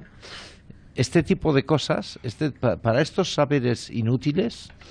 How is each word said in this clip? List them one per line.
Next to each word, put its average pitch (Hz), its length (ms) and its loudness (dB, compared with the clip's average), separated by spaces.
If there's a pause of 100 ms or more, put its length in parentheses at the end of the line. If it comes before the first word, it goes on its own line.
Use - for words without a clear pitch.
(960)
este 156 280 2
tipo 160 300 0
de 135 100 4
cosas, - 600 -2
este, 123 280 -4
pa-, 110 260 0
para 117 240 2
estos - 320 -2
saberes 131 560 0
inútiles, 143 800 0 (220)